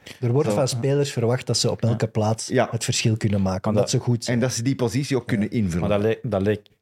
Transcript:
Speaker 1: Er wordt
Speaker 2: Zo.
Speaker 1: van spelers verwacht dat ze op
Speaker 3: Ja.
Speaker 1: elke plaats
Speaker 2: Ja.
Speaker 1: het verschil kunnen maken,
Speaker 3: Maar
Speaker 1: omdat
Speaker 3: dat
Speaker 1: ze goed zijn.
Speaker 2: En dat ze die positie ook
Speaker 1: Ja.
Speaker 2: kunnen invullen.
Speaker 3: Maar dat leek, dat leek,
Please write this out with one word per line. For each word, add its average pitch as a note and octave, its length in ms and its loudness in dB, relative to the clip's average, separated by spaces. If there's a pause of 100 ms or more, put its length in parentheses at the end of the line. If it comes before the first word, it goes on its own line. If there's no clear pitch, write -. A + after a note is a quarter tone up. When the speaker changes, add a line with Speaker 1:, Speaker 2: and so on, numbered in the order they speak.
(200)
Speaker 1:
Er A#2+ 120 0
wordt C3+ 180 2
Speaker 2:
Zo. G#2 60 0
Speaker 1:
van C3 120 2
spelers C#3 440 0
verwacht A#2+ 360 0
dat A#2 100 0
ze A2+ 140 2
op - 100 -4
Speaker 3:
Ja. A#2 60 2
Speaker 1:
elke A2+ 200 2
plaats A2 400 -2
Speaker 2:
Ja. B2 240 2
Speaker 1:
het A2+ 120 -4
verschil A2+ 340 0
kunnen G2+ 240 0
maken, F#2 200 0
Speaker 3:
Maar A2+ 80 -2
Speaker 1:
omdat G#2 220 2
Speaker 3:
dat B2 100 0
Speaker 1:
ze - 80 -4
goed A#2 140 0
zijn. B2 140 -2
Speaker 2:
En A2+ 60 2
dat B2 100 0
ze A#2 100 -4
die C3+ 120 0
positie C3 400 -2
ook - 140 -4
Speaker 1:
Ja. A#2 80 0
Speaker 2:
kunnen G#2 140 0
invullen. G2 380 0
Speaker 3:
Maar G#2 80 2
dat G#2 100 2
leek, A2+ 140 0
dat G2+ 200 -2
leek, G2+ 260 0 (140)